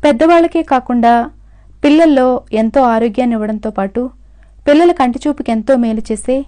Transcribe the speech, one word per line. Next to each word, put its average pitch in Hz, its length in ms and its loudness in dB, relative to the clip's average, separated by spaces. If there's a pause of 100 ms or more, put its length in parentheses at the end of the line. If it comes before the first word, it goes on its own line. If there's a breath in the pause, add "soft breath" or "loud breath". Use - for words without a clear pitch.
పెద్దవాళ్ళకే 330 600 2 (100)
కాకుండా 240 400 0 (720)
పిల్లల్లో 294 420 4 (360)
ఎంతో 226 200 0 (120)
ఆరోగ్యాన్ని 233 420 -2
ఇవ్వడంతో 214 420 -6
పాటు, 196 240 -6 (640)
పిల్లల 320 320 4
కంటి 247 240 -2
చూపుకి 285 320 -4
ఎంతో 220 200 0 (100)
మేలు 220 260 -4
చేసే 254 260 -4 (100)